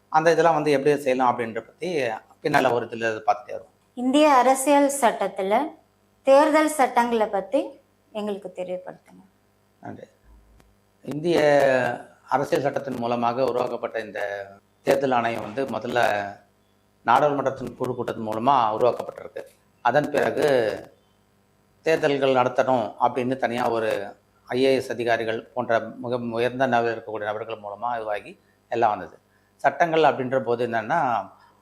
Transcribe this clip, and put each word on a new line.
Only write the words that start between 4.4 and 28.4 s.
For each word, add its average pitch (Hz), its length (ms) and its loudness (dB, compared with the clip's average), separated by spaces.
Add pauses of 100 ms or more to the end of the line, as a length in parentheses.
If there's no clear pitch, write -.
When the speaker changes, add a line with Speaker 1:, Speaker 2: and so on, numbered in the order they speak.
Speaker 2:
சட்டத்துல 202 580 0 (640)
தேர்தல் 302 460 6
சட்டங்களை 240 580 0
பத்தி 202 400 -2 (440)
எங்களுக்கு 202 440 -8
தெரியப்படுத்துங்க. 180 760 -12 (520)
Speaker 1:
நன்றி. 110 240 -16 (1000)
இந்திய 151 360 0 (880)
அரசியல் 135 320 0
சட்டத்தின் 131 360 -4
மூலமாக 120 460 0
உருவாக்கப்பட்ட 120 560 -2
இந்த 101 480 -8 (340)
தேர்தல் 139 300 0
ஆணையம் 117 300 0
வந்து 117 240 -6
முதல்ல 113 600 -2 (760)
நாடாளுமன்றத்தின் 131 800 0
பொதுக்கூட்டத்தின் 117 480 -6
மூலமா 113 440 2
உருவாக்கப்பட்டிருக்கு. - 720 -4 (380)
அதன் 131 300 0
பிறகு 123 640 2 (1040)
தேர்தல்கள் 143 520 2
நடத்தணும் 127 680 2
அப்படின்னு 127 340 0
தனியா 120 340 -2
ஒரு 110 460 -4 (320)
ஐ 127 160 0
ஏ 135 120 4
எஸ் 123 160 -4
அதிகாரிகள் 113 540 -2
போன்ற 113 340 -2
மிக 123 380 -6
உயர்ந்த 120 500 -2
நிலையில் 117 300 0
இருக்கக்கூடிய 107 260 -8
நபர்கள் 107 360 -6
மூலமா 104 260 -12
இதுவாகி 113 540 -8 (300)